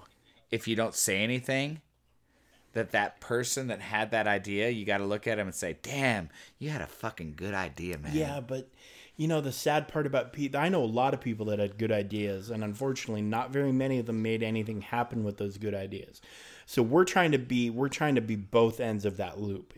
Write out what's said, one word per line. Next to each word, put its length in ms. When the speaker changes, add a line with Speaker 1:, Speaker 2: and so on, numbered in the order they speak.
Speaker 1:
if 180
you 80
don't 200
say 280
anything 580
that 180
that 300
person 460
that 140
had 300
that 160
idea, 420
you 140
gotta 220
look 220
at 120
him 80
and 80
say, 280
"Damn, 460
you 120
had 100
a 60
fucking 500
good 160
idea, 440
man." 160
Speaker 2:
Yeah, 280
but, 260
you 140
know, 100
the 140
sad 340
part 180
about 280
pe-, 200
I 140
know 160
a 20
lot 280
of 80
people 240
that 140
had 180
good 140
ideas, 580
and 160
unfortunately, 560
not 300
very 200
many 280
of 80
them 140
made 220
anything 380
happen 420
with 140
those 200
good 160
ideas. 460
So 180
we're 220
trying 260
to 60
be, 320
we're 180
trying 280
to 60
be 140
both 460
ends 240
of 120
that 220
loop. 380